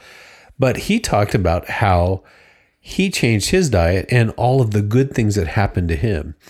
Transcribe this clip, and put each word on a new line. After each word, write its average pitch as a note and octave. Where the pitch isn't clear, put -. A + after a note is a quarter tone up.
But B2+
he G#3+
talked G#2
about F2+
how F#2
he F#3+
changed A2+
his F#3
diet F2+
and A#2
all B2+
of A2+
the G#2
good B2
things G#2+
that F2
happened F#2+
to E2
him. D2+